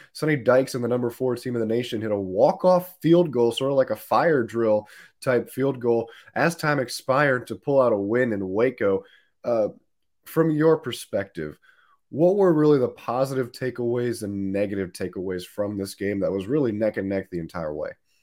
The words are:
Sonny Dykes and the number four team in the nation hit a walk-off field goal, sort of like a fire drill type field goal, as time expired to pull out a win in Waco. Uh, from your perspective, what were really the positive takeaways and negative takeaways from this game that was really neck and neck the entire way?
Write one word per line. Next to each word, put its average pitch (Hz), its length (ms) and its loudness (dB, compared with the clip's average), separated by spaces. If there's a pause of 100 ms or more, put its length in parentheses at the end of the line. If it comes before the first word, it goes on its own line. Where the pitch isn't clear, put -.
(140)
Sonny 156 200 -2
Dykes 127 400 2
and 123 80 -4
the 117 60 -2
number 120 220 -2
four 127 260 -4
team 120 180 -8
in 120 60 -2
the 113 60 -2
nation 117 340 -2
hit 110 100 -6
a 104 80 -2
walk-off 151 840 2
field 170 280 4
goal, 120 220 2
sort 131 180 -2
of 139 60 0
like 131 140 4
a 110 60 -2
fire 139 460 2
drill 110 460 0 (320)
type 123 300 0
field 131 300 -2
goal, 117 300 0 (240)
as 156 220 0
time 147 240 0
expired 131 680 0
to 110 100 -8
pull 139 220 0
out 123 140 4
a 104 60 2
win 113 340 0
in 98 160 -4
Waco. 101 560 0 (400)
Uh, 113 240 0 (560)
from 160 260 0
your 156 280 4
perspective, 98 800 -8 (500)
what 175 280 2
were 185 180 4
really 151 240 4
the 120 100 2
positive 131 640 -4
takeaways 120 680 -4
and 101 280 -6
negative 98 420 -4
takeaways 92 520 -8
from 101 320 -6
this 98 180 -6
game 101 260 -4
that 90 120 0
was 95 140 -4
really 131 260 0
neck 107 240 -2
and 98 140 -4
neck 95 200 -4
the 87 80 -8
entire 80 360 -8
way? 76 160 -8 (320)